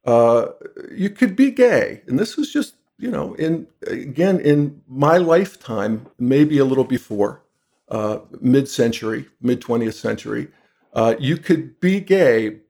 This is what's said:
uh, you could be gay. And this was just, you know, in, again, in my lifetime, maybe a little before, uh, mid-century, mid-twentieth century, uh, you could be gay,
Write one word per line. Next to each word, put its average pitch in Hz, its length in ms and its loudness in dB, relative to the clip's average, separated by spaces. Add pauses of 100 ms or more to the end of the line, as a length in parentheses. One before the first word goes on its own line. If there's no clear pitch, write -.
uh, 117 420 4 (480)
you 196 140 -4
could 202 260 -2
be 269 160 2
gay. 233 560 2
And 127 100 -2
this 226 200 -6
was 294 140 -4
just, - 240 -4 (220)
you 240 140 -8
know, 147 240 -6
in, 160 320 -4 (200)
again, 160 520 -2
in 147 480 0
my 143 300 2
lifetime, 127 920 -2 (100)
maybe 143 400 2
a 139 80 4
little 131 200 0
before, 107 580 -4 (460)
uh, 107 300 -4 (200)
mid-century, 120 840 0 (160)
mid-twentieth 120 540 -2
century, 113 520 -8 (460)
uh, 113 260 0
you 147 180 -2
could 143 420 -2
be 190 200 0
gay, 127 600 2 (100)